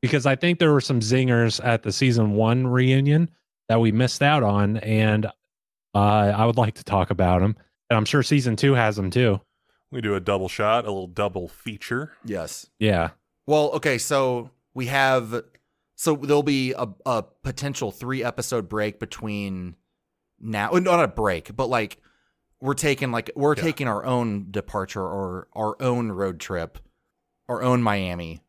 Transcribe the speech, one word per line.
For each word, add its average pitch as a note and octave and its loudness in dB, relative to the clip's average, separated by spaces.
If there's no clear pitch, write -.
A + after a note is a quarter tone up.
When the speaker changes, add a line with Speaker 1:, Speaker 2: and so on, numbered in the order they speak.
Speaker 1:
Because B2+ 0
I C3+ 4
think F3 0
there D#3+ 6
were C#3+ 6
some B2+ 0
zingers A#2 2
at A#2 2
the A2 -4
season A#2 2
one A2 2
reunion C3+ 4
that A2+ 4
we A2+ 4
missed B2 0
out C#3+ 4
on, G2+ 2
and, A2 2
uh, - -8
I G#2 4
would A#2 2
like A2 2
to - -20
talk F#2+ 0
about F2+ 2
'em. G2+ 0
And A#2 4
I'm G#2+ 2
sure C#3 2
season B2+ 2
two C#3 2
has A2+ 2
'em F#2+ -2
too. A2 2
Speaker 2:
We C3 -10
do G#2+ -2
a F#2+ -2
double F#2+ -2
shot, A2 0
a G#2+ -8
little F#2+ -6
double F#2 -4
feature. B2 -10
Speaker 3:
Yes. F#2 -10
Speaker 1:
Yeah. F2+ 2
Speaker 3:
Well, D3 2
okay, D3 -2
so B2+ -2
we B2+ -6
have, C3 0
so D#3+ 0
there'll C#3+ 2
be C3+ 0
a, B2 -4
a A#2 -2
potential C#3 -6
three B2+ -6
episode A#2 -4
break G#2+ -4
between G2+ -8
now, G#2 -4
not F3+ 4
a C3 2
break, G2+ -4
but, B2+ -2
like, A#2 -2
we're C3+ -2
taking, C3+ -2
like, A#2 -4
we're C#3+ 2
Speaker 2:
Yeah. - -6
Speaker 3:
taking D3+ -2
our G#2 -4
own A2 -2
departure G2 -6
or F#2 -6
our G#2+ -4
own A#2+ -2
road F#2 -4
trip, E2 -8
our A#2+ -4
own B2+ 2
Miami. F2+ -4